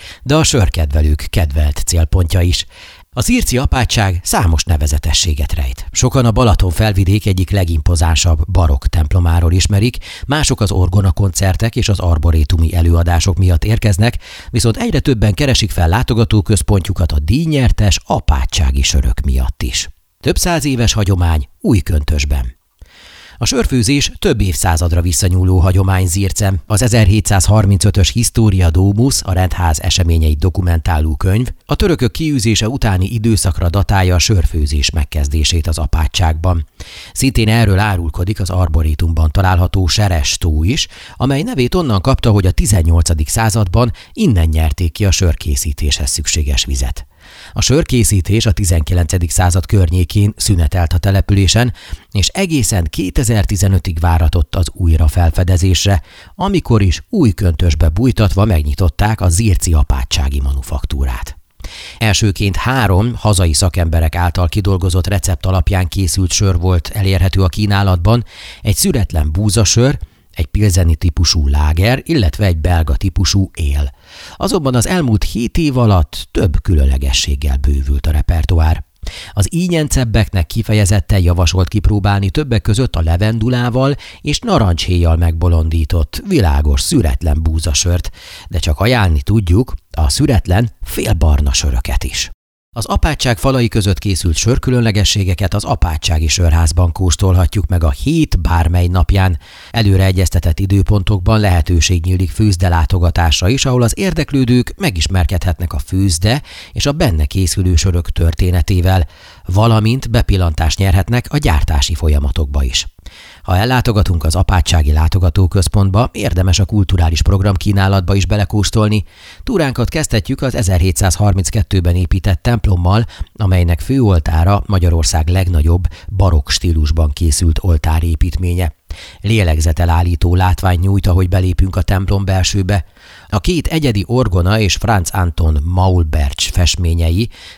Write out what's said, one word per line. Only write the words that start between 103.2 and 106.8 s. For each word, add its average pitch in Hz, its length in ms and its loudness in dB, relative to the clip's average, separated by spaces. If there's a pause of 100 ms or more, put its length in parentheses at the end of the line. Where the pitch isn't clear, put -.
is, 131 160 0
ahol 127 160 2
az 117 180 0
érdeklődők 143 800 0
megismerkedhetnek 90 960 -2
a - 60 -4
főzde 95 640 -2 (300)
és - 140 -6